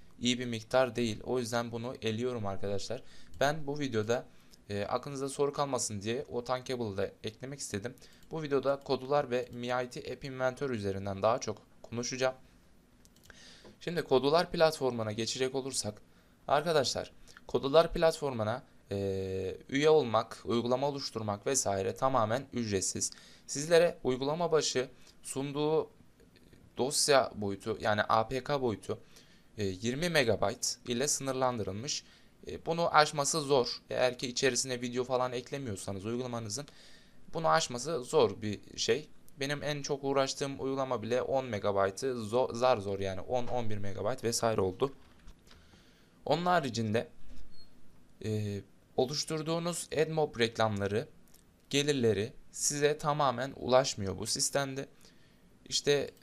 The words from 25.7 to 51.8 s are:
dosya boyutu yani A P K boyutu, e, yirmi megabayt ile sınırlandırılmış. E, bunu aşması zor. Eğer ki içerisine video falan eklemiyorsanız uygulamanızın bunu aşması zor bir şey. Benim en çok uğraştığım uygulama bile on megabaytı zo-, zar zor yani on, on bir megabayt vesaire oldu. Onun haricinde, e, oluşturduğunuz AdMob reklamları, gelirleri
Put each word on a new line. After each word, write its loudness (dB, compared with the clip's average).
dosya 4
boyutu -4
yani 2
A 2
P -4
K -2
boyutu, -2
e, -2
yirmi -2
megabayt 2
ile 0
sınırlandırılmış. -2
E, -10
bunu 2
aşması 4
zor. 2
Eğer 0
ki -4
içerisine 0
video -2
falan 0
eklemiyorsanız -6
uygulamanızın -4
bunu 0
aşması 0
zor 4
bir -6
şey. 2
Benim -4
en -4
çok -4
uğraştığım -2
uygulama -2
bile 0
on -2
megabaytı 0
zo-, 0
zar 4
zor -4
yani -4
on, 0
on 2
bir 4
megabayt 0
vesaire 2
oldu. 0
Onun 2
haricinde, 2
e, -4
oluşturduğunuz -2
AdMob 0
reklamları, 0
gelirleri 2